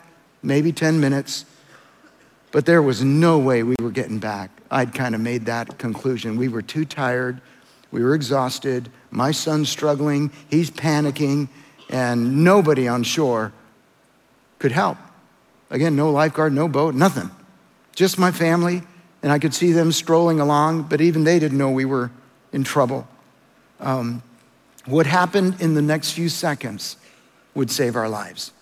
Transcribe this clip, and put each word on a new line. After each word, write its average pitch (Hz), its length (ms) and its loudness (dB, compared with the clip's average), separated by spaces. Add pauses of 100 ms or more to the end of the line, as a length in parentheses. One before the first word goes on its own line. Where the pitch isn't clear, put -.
(440)
maybe 147 280 0
ten 160 280 0
minutes, 139 460 -2 (1040)
but 147 160 0
there 170 160 6
was 127 200 0
no 156 360 4
way 127 240 2
we 123 180 0
were 117 80 -4
getting 110 300 -6
back. 101 320 -8 (180)
I'd 123 240 -2
kinda 123 240 -4
made 117 300 -4
that 117 320 -8
conclusion. 113 580 -4
We 123 120 -2
were 113 120 -6
too 156 240 -6
tired, 127 560 -6 (500)
we 117 120 -2
were 131 100 2
exhausted, 127 760 -4 (180)
my 131 220 -2
son's 151 380 -2
struggling, 147 600 -2 (180)
he's 156 220 0
panicking, 147 800 -2 (420)
and 123 520 2
nobody 156 440 4
on 120 140 0
shore 117 500 0 (1080)
could 139 120 0
help. 180 240 0 (760)
Again, 147 240 0
no 151 160 2
lifeguard, 156 420 2
no 147 140 0
boat, 147 260 0
nothing. 135 380 0 (640)
Just 185 240 0
my 185 100 4
family, 175 540 0 (400)
and 147 80 0
I 147 80 2
could 143 160 -2
see 175 160 2
them 165 200 4
strolling 165 480 2
along, 147 440 2
but 151 180 0
even 160 220 4
they 170 160 4
didn't 143 180 0
know 139 140 0
we 131 140 0
were 127 260 -2 (420)
in 139 100 -2
trouble. 127 440 -2 (760)
Um, 120 400 -4 (640)
what 143 220 2
happened 180 520 2
in 165 140 2
the 151 80 2
next 151 300 0
few 165 180 -2
seconds 135 640 -6 (600)
would 131 160 -2
save 120 240 -2
our 113 120 -2
lives. 101 440 -10 (100)